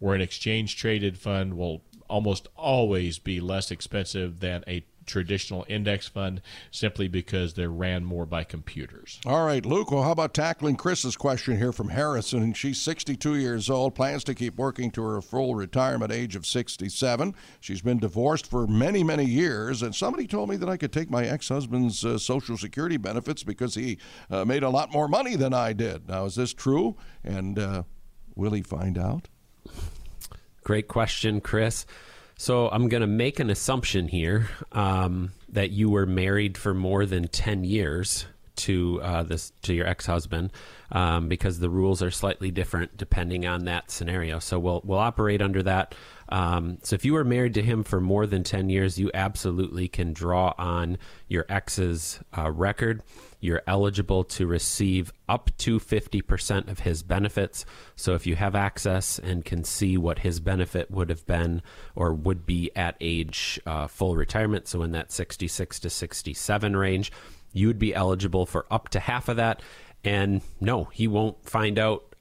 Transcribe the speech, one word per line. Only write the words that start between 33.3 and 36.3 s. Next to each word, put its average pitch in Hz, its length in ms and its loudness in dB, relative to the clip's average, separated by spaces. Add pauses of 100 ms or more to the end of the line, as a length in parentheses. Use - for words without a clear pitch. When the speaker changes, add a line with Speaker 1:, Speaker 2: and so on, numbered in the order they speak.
Speaker 3:
an 123 80 0
assumption 104 580 0
here, 92 420 2 (220)
um, 92 640 0 (160)
that 98 220 0
you 104 180 4
were 101 160 4
married 95 540 2